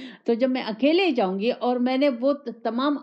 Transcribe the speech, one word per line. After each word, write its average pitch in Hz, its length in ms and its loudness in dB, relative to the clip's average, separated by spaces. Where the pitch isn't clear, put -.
تو 233 100 0
جب 254 160 0
میں 254 120 -2
اکیلے 302 480 2
جاؤں 196 280 0
گی 226 120 0
اور 247 260 -2
میں 247 200 0
نے 285 120 4
وہ 277 120 2
ت-، 240 300 -10
تمام 269 400 -2